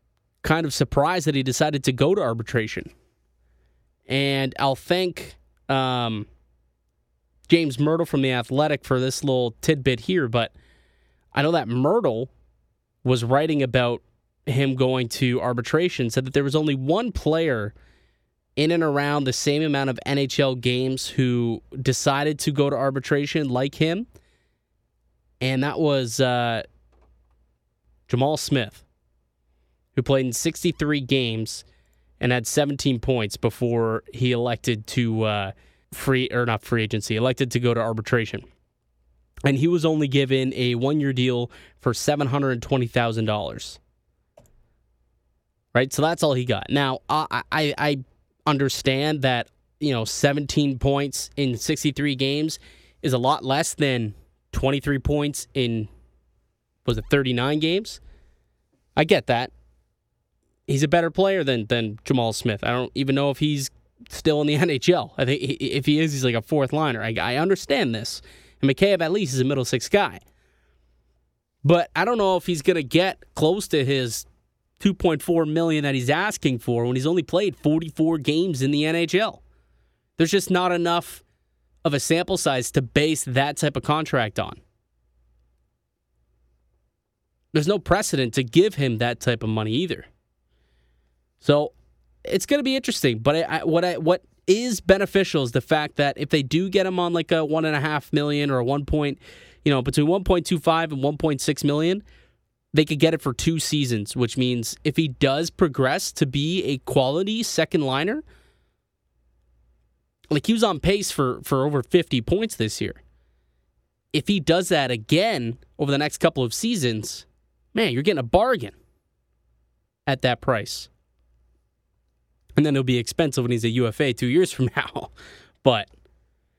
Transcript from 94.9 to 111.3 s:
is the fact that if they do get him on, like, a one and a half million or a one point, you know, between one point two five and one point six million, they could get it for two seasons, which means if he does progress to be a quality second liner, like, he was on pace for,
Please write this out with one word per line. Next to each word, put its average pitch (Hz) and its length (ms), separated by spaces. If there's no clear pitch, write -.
is 120 80
the 131 100
fact 151 360
that 143 200
if 143 120
they 156 120
do 160 280
get 190 180
him 185 140
on, 175 120
like, 170 200
a 160 120
one 156 200
and 156 100
a 143 60
half 151 320
million 147 360
or 131 100
a 123 60
one 143 200
point, 147 340
you 147 80
know, 131 100
between 139 240
one 185 160
point 175 240
two 175 140
five 160 320
and 131 100
one 143 140
point 151 240
six - 240
million, 160 380
they 151 120
could 147 160
get 160 120
it 160 80
for 135 120
two 165 260
seasons, 120 560
which 123 220
means 123 480
if 147 120
he 160 120
does 139 420
progress 143 600
to - 140
be 147 360
a 135 160
quality 180 640
second 160 400
liner, 156 400
like, 147 160
he 220 60
was 226 100
on 190 160
pace 196 320
for, 131 320